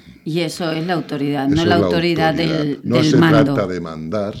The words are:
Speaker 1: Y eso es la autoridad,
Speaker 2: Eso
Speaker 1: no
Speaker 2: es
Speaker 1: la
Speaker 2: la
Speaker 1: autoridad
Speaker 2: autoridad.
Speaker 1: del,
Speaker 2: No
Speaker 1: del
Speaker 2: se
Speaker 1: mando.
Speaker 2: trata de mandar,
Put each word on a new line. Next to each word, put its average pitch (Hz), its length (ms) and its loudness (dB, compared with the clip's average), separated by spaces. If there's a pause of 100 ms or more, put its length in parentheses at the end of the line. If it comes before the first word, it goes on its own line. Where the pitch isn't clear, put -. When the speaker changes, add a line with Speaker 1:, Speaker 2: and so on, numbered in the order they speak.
(240)
Speaker 1:
Y 165 160 -4
eso 165 320 -4
es 160 140 -4
la 185 80 -2
autoridad, 143 520 -4
Speaker 2:
Eso 143 100 2
Speaker 1:
no 165 60 2
Speaker 2:
es 165 60 2
Speaker 1:
la 170 100 4
Speaker 2:
la - 60 2
Speaker 1:
autoridad 165 460 0
Speaker 2:
autoridad. 160 280 0
Speaker 1:
del, 147 260 -4
Speaker 2:
No 117 120 0
Speaker 1:
del 127 140 4
Speaker 2:
se - 80 4
Speaker 1:
mando. 147 360 4
Speaker 2:
trata 98 160 0
de 90 100 -6
mandar, 85 600 -6